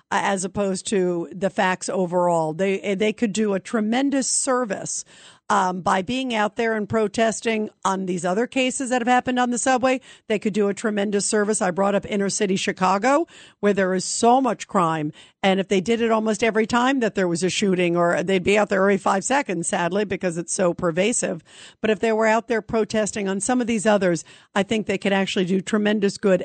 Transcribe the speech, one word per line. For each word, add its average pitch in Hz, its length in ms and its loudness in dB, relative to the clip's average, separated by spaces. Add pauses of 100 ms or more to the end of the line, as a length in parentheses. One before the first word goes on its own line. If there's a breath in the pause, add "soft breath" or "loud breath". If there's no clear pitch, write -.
(100)
uh, 190 120 0
as 196 200 -2
opposed 190 440 -4
to 180 460 0
the 185 180 -4
facts 185 400 -2
overall. 175 640 0
They, 196 400 -2
they 214 180 0
could 214 220 -2
do 214 180 0
a 185 80 -2
tremendous 247 720 -2
service, 240 760 -2 (440 loud breath)
um, 185 320 0
by 190 220 0
being 247 320 -4
out 208 220 -2
there 226 180 0
and 208 140 -4
protesting 220 840 0 (140)
on 190 220 -2
these 180 180 -4
other 202 240 0
cases 254 420 -2
that 247 100 2
have 226 80 -2
happened 247 300 2
on 247 120 2
the 240 80 -2
subway. 262 420 2 (260 loud breath)
They 214 140 0
could 208 120 -2
do 202 160 2
a 196 60 0
tremendous 208 500 -2
service. 214 380 0
I 185 80 0
brought 196 240 0
up 196 120 0
inner 196 240 -2
city 196 260 0
Chicago, 202 720 2 (340 loud breath)
where 208 120 2
there 190 220 2
is 180 100 -2
so 247 360 4
much 226 260 -2
crime. 160 460 0 (320 loud breath)
And 190 160 4
if 185 80 -4
they 196 120 2
did 220 200 0
it 226 100 2
almost 220 320 0
every 220 240 2
time 247 320 2
that 226 160 0
there 185 140 0
was 170 160 -2
a 175 60 2
shooting, 180 460 2
or 170 280 2
they'd 185 180 0
be 202 160 2
out 202 120 0
there 190 120 2
every 196 140 4
five 196 260 0
seconds, 208 460 -2
sadly, 185 360 -2
because 185 320 -4
it's 170 160 -8
so 175 220 0
pervasive. 185 680 -2 (360 loud breath)
But 220 100 0
if 208 100 0
they 226 120 2
were 220 140 2
out 220 220 2
there 226 120 0
protesting 214 680 -2
on 196 100 -2
some 254 220 0
of 226 80 -2
these 220 180 0
others, 190 380 2 (320 loud breath)
I 196 80 2
think 220 220 -2
they 196 120 -2
could 196 140 0
actually 196 320 0
do 190 160 0
tremendous 208 580 0
good 190 260 2